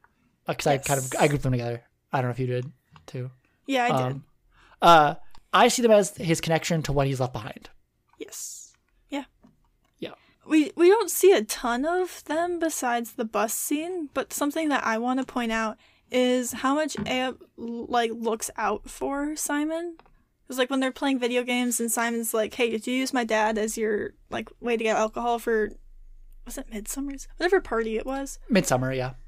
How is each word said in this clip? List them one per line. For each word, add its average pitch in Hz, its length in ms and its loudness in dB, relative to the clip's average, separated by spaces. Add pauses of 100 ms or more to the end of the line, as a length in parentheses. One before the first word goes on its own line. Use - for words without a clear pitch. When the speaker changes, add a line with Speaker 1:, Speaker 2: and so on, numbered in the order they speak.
(460)
Speaker 1:
uh, 156 80 -4
'cause - 120 -4
I 147 120 4
kind 139 200 0
of, 131 140 -6
Speaker 2:
Yes. - 100 0
Speaker 1:
I 156 60 6
grouped 147 140 0
them 131 100 0
together. 120 300 -4 (300)
I 143 60 0
don't 127 100 0
know 123 40 -2
if 113 60 -6
you 127 80 -2
did, 123 240 -4 (360)
too. 127 240 -10 (360)
Speaker 2:
Yeah, 254 180 0
I 240 40 2
did. 131 280 0
Speaker 1:
Um, 139 80 -14 (560)
uh, 156 340 8 (380)
I 208 160 8
see 240 140 2
them 233 80 6
as 208 260 6
his 165 240 0
connection 160 440 0
to - 80 -2
what 139 140 2
he's 135 140 -2
left 127 140 0
behind. - 340 -10 (500)
Speaker 2:
Yes. - 560 -14 (340)
Yeah. 277 160 -8 (760)
Speaker 1:
Yeah. - 140 -12 (340)
Speaker 2:
We, 302 300 2
we 339 120 6
don't 392 220 6
see 370 220 8
a 226 120 6
ton 240 400 -2
of 349 400 -2
them 339 340 -2
besides 240 540 -2
the 247 120 -4
bus 214 300 -2
scene, 320 600 -4
but - 180 -4
something 302 380 -2
that 269 140 0
I 220 140 0
wanna 254 260 0
point 240 280 -4
out 226 240 -2 (340)
is 247 420 2
how 254 220 0
much 302 220 -2 (100)
Abe, 254 280 -2 (220)
like, 233 580 -2
looks 226 420 -4
out 208 320 -4
for 285 480 -4
Simon. 320 600 -4 (520)
It's 254 100 -8
like 262 120 0
when 269 100 0
they're 262 100 0
playing 269 280 0
video 247 240 0
games 247 380 0
and 233 120 -2
Simon's 233 400 -2
like, 220 220 0
"Hey, 240 160 0
did 220 160 -4
you 254 80 -2
use 262 180 0
my 247 120 0
dad 220 340 2
as 220 180 -2
your, 214 380 -2 (160)
like, 220 180 -6 (120)
way 233 180 -2
to 233 60 -2
get 220 120 2
alcohol 233 420 0
for," 220 340 0 (720)
was 233 100 -12
it 262 160 -14
Midsummer's? 269 640 -8
Whatever 359 240 2
party 226 380 -2
it - 80 -6
was. 269 320 -6 (100)
Speaker 1:
Midsummer, 131 460 0
yeah. 127 180 -4 (160)